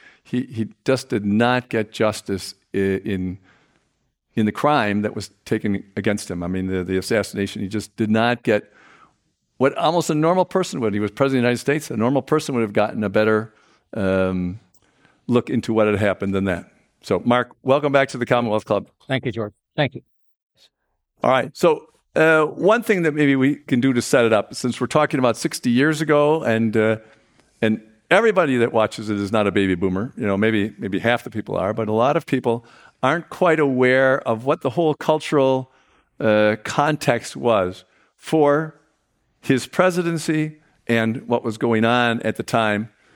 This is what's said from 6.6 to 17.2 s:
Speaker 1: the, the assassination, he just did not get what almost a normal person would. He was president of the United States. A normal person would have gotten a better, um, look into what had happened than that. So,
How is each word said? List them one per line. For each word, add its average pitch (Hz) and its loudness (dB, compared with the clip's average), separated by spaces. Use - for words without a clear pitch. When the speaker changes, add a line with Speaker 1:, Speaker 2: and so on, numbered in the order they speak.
Speaker 1:
the, 92 -2
the 95 -2
assassination, 101 -2
he 95 -6
just 104 -8
did 110 -2
not 117 2
get 107 0
what 135 2
almost 165 0
a 160 0
normal 170 2
person 180 -4
would. 110 -2
He 101 -2
was 104 -2
president 135 0
of 120 2
the 120 4
United 120 0
States. 151 -4
A 131 -6
normal 123 0
person 151 -2
would 120 0
have 104 -4
gotten 107 0
a 104 -2
better, 107 0
um, 95 -2
look 120 2
into 120 -2
what 110 4
had 104 2
happened 98 -2
than 95 0
that. 92 -4
So, 95 -2